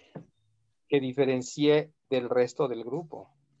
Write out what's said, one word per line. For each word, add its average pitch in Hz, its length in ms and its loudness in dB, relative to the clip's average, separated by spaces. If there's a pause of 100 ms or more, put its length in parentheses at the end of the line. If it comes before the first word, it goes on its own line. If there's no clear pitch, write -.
(880)
que 143 120 2
diferencie 135 920 0 (160)
del 123 220 0
resto 123 380 2
del 117 160 -6
grupo. 123 480 -10 (280)